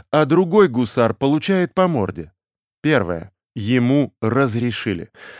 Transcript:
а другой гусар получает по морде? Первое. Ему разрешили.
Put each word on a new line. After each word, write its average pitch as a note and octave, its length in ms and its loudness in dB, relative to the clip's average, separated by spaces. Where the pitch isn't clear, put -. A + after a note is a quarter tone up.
а D3+ 140 2
другой F3+ 420 4
гусар A#2+ 460 0
получает D#3 600 -2
по F#3 140 2
морде? F#2 460 -4
Первое. F#2+ 480 0
Ему B2 680 0
разрешили. A2+ 880 -2